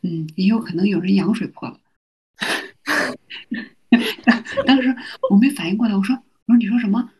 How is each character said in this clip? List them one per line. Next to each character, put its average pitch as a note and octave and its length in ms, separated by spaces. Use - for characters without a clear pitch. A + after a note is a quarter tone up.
嗯， E3 320
也 F#3+ 120
有 A3 120
可 F3+ 160
能 F#3 120
有 F#3+ 140
人 F#3+ 140
羊 F#3 200
水 - 120
破 - 220
了。” - 120
<laughs> B3 760
当 C4 160
时 B3+ 120
我 G3+ 60
没 B3 140
反 - 180
应 G3 80
过 A#3 120
来， G3+ 80
我 G3 60
说， B3 120
我 A#3 60
说 A#3+ 60
：“你 G#3 80
说 A#3 120
什 G#3+ 100
么？” A3 320